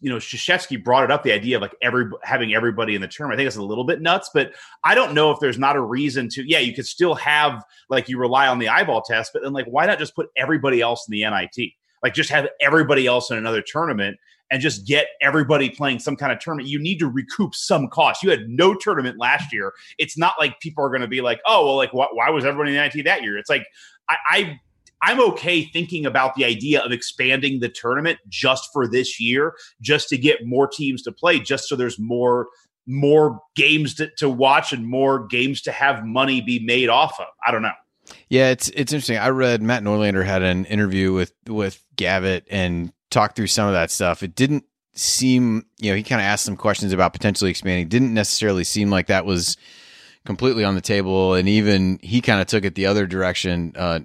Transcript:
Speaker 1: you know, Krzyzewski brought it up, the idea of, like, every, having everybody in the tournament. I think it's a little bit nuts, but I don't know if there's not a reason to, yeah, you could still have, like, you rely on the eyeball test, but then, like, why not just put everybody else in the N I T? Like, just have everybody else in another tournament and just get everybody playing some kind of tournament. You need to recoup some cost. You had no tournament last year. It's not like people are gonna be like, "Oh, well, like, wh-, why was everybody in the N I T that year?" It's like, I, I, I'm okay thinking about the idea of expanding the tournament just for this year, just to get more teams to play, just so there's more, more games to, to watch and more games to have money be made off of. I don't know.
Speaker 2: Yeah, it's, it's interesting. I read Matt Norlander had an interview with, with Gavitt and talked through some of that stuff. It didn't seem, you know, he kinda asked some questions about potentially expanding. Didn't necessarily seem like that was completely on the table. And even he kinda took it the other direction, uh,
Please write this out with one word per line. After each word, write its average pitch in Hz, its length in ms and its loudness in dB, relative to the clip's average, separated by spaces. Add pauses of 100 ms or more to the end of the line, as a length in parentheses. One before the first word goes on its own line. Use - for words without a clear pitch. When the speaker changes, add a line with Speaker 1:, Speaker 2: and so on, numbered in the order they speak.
Speaker 1:
you 143 80 -4
know, 123 80 -4
Krzyzewski 131 640 -4
brought 127 220 2
it 120 60 2
up, 143 120 0
the 127 80 2
idea 107 240 0
of, 104 60 -2
like, 101 200 -8
every, 123 260 0 (160)
having 120 300 -2
everybody 110 420 0
in 98 60 -4
the 95 60 -6
tournament. 131 300 -8
I - 20 0
think 139 80 0
it's 110 80 -6
a 104 80 -8
little 107 220 -4
bit 165 160 -2
nuts, 175 320 0
but 135 180 0 (320)
I 175 100 4
don't 220 200 2
know 151 180 4
if 143 80 -4
there's 127 180 0
not 139 200 2
a 135 40 0
reason 127 500 -2
to, 139 140 -8
yeah, 156 140 2
you 123 140 0
could 127 120 -10
still 170 300 0
have, 147 480 0 (260)
like, 127 200 -2
you 127 80 -6
rely 127 320 2
on 123 100 0
the 113 80 -2
eyeball 127 360 2
test, 113 280 -4
but - 100 -6
then, 139 120 -6
like, 131 140 -6
why 135 180 0
not 202 140 0
just 151 160 -10
put 156 200 -6
everybody 131 460 0
else 117 260 -2
in 110 60 -8
the 104 100 -2
N 107 100 -2
I 92 200 -2
T? 113 240 -8 (260)
Like, 123 120 -2
just 156 160 0
have 143 160 2 (120)
everybody 143 460 4
else 123 240 0
in 117 80 -4
another 110 240 -2
tournament 107 560 -4 (320)
and 135 100 -2
just 110 280 -4
get 143 180 2 (160)
everybody 143 480 2
playing 135 300 -4
some 143 160 -6
kind 139 160 -2
of 123 80 -6
tournament. 147 280 -8
You 143 120 -6
need 170 180 -4
to 156 100 0
recoup 131 460 -4
some 151 360 0
cost. 143 340 0
You 190 80 2
had 113 180 0
no 165 240 4
tournament 139 460 -4
last 139 340 0
year. 98 180 -6 (280)
It's 151 180 -6
not 175 220 2
like 143 220 -2
people 156 220 -6
are 139 60 0
gonna 123 180 -2
be 127 140 -4
like, 120 240 -2
"Oh, 208 180 4
well, 135 120 2
like, 131 160 0
wh-, 131 240 0
why 120 160 2
was 151 120 0
everybody 143 280 -2
in - 60 0
the - 40 2
N 147 60 2
I - 20 -10
T 147 140 -6
that 170 180 0
year?" 104 160 -6
It's 107 140 -6
like, 131 160 0 (420)
I, 160 60 0 (120)
I, 165 320 0 (440)
I'm 196 260 4
okay 175 360 -2
thinking 165 420 -6
about 131 260 2
the 135 100 0
idea 123 380 2
of 123 100 -4
expanding 131 680 -2
the 120 100 -4
tournament 143 480 -4 (120)
just 131 440 -2
for 131 140 0
this 123 320 -2
year, 131 340 0 (260)
just 139 300 -2
to 147 80 -2
get 135 260 2
more 127 240 2
teams 135 360 -6
to 120 80 -10
play, 165 280 2
just 135 300 -4
so 147 60 -2
there's 123 240 -2
more, 120 480 0 (400)
more 143 540 4 (140)
games 151 380 2
to, 156 240 -6
to 151 100 0
watch 135 460 2
and 117 140 -6
more 131 400 2
games 127 340 -2
to 143 100 -6
have 135 320 0
money 127 380 0
be 120 160 -2
made 120 320 0
off 139 300 2
of. 92 80 -10 (180)
I 120 60 2
don't 113 100 0
know. 107 100 -2 (580)
Speaker 2:
Yeah, 131 200 4
it's, 127 200 0
it's 139 220 -4
interesting. 131 260 -2
I 107 120 0
read 127 320 2
Matt 113 220 0
Norlander 104 420 2
had 95 160 0
an 92 240 2
interview 95 480 2
with, 92 180 0 (160)
with 107 320 -4 (160)
Gavitt 92 540 0
and 87 420 -2 (180)
talked 104 280 2
through 104 100 0
some 104 200 0
of 101 60 2
that 85 180 2
stuff. 87 320 -2
It 90 120 -8
didn't 135 300 0 (280)
seem, 123 720 2 (140)
you 104 120 -2
know, 95 40 0
he 104 80 -2
kinda 110 200 -2
asked 101 200 0
some 98 140 -6
questions 101 340 -2
about 92 220 2
potentially 101 380 0
expanding. 90 360 -2
Didn't 117 260 2
necessarily 101 520 0
seem 104 240 0
like 95 180 2
that 95 180 2
was 90 300 -2 (720)
completely 113 380 0
on 98 120 2
the 92 60 -2
table. 95 540 2
And 92 120 2
even 101 540 4
he 107 200 0
kinda 104 220 2
took 101 220 0
it 92 100 -4
the 95 120 0
other 101 200 2
direction, 90 720 -2
uh, 82 280 -2